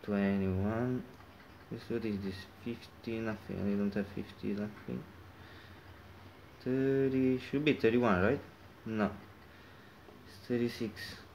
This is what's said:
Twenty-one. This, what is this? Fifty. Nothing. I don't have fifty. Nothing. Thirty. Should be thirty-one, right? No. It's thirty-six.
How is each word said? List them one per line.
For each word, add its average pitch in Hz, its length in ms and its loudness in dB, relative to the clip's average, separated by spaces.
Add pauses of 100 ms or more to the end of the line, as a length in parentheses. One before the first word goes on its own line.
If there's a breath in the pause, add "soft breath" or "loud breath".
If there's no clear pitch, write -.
Twenty-one. 101 960 2 (680)
This, 117 180 -8
what 117 160 -2
is 104 180 0
this? 95 120 -4 (300)
Fifty. 117 540 -6
Nothing. 107 400 -4
I 101 180 2
don't 101 180 2
have 101 200 0
fifty. - 340 -6
Nothing. 104 540 -4 (1600 loud breath)
Thirty. 131 760 4 (100)
Should 143 140 0
be 147 80 6
thirty-one, 110 500 6
right? 120 180 4 (460)
No. 107 240 2 (1160 loud breath)
It's - 200 -18
thirty-six. 120 680 -2 (180)